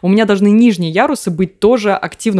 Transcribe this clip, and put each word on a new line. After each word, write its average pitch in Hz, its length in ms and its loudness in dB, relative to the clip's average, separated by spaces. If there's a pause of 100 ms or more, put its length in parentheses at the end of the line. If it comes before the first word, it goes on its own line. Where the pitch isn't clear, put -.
у 180 60 -2
меня 208 180 2
должны 202 220 2
нижние 208 420 2
ярусы 233 400 -2
быть 170 300 -6
тоже 208 340 0
активно - 320 -8 (140)